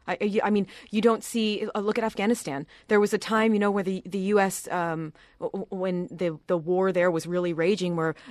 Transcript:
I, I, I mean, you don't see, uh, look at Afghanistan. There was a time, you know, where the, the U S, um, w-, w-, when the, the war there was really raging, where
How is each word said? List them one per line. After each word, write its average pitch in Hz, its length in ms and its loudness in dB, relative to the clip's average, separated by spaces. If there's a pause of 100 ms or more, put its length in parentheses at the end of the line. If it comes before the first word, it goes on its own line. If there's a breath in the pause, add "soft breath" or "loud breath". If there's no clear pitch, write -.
I, - 120 -4
I, 208 260 0
I 202 40 0
mean, 202 180 2 (220 loud breath)
you 214 120 0
don't 220 220 4
see, 214 520 -2
uh, 214 40 -2
look 208 180 0
at 220 60 0
Afghanistan. 202 600 -2 (220 loud breath)
There 208 120 4
was 208 140 2
a 208 40 0
time, 220 360 2
you 208 60 2
know, 208 100 2
where 202 140 0
the, 185 220 -4
the 185 140 -6
U 202 200 2
S, 190 300 0
um, 160 440 -4 (260 soft breath)
w-, 170 120 -6
w-, 190 180 -8
when 185 400 -4
the, 165 380 -4
the 180 100 0
war 180 340 2
there 180 200 4
was 165 160 -2
really 175 260 -2
raging, 175 420 0
where 160 200 0 (160 loud breath)